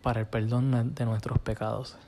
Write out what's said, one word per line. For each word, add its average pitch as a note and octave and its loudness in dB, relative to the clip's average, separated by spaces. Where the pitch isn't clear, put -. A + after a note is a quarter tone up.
para A2+ 2
el G#2+ 0
perdón A#2+ 2
de B2 -2
nuestros A2+ 0
pecados. A2 -4